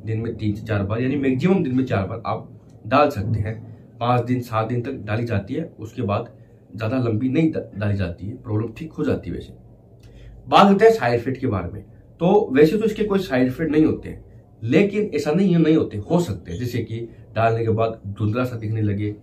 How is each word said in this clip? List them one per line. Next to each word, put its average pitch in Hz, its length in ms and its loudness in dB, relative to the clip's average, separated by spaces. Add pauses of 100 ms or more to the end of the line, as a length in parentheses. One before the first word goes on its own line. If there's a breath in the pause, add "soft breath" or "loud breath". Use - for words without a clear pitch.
दिन 110 140 -4
में 117 180 -6
तीन 107 180 -2
से - 100 -12
चार 101 180 -2
बार, 113 180 -2
यानी 135 160 0
maximum 135 460 2
दिन 127 120 -2
में 131 100 2
चार 95 220 -2
बार - 180 -10
आप - 240 -6 (380)
डाल 143 220 4
सकते 107 300 -2
हैं। 104 140 -2 (460 loud breath)
पाँच 120 260 0
दिन 127 160 0
सात 110 260 -4
दिन 120 140 -2
तक 135 120 -6 (120)
डाली 113 200 -4
जाती 101 280 -4
है, 160 100 -4 (160)
उसके 110 220 -10
बाद 101 280 -2 (400 soft breath)
ज़्यादा 110 300 -4
लंबी 120 300 0
नहीं 160 220 2
डा-, - 120 -6 (120)
डाली 101 220 -2
जाती 95 300 -6
है, - 100 -10
problem 104 360 -4
ठीक 160 200 -12
हो - 100 -4
जाती - 260 -2
है। 82 60 -8
वैसे - 180 -12 (960 loud breath)
बात 165 220 8
करते 196 160 6
हैं 226 80 10
side 120 220 0
effect 127 240 -2
के 131 80 -4
बारे 90 240 -4
में, 101 100 -14 (400 soft breath)
तो 190 320 4
वैसे 156 240 6
तो 220 80 0
इसके 214 180 0
कोई 196 160 0
side 131 280 0
effect 151 240 -2
नहीं 156 140 4
होते 98 240 -2
हैं, - 140 -14 (400 soft breath)
लेकिन 196 520 2
ऐसा 151 160 -2
नहीं, 175 260 4
नहीं 156 180 6
होते, - 240 0
हो 170 200 0
सकते - 320 -4
हैं, 107 80 -8
जैसे 117 220 -4
कि 113 180 -8 (360 loud breath)
डालने 113 280 2
के 110 80 0
बाद 110 280 0 (100)
धुंधला 107 340 -2
सा 123 140 -6
दिखने 107 240 -4
लगे 104 420 -2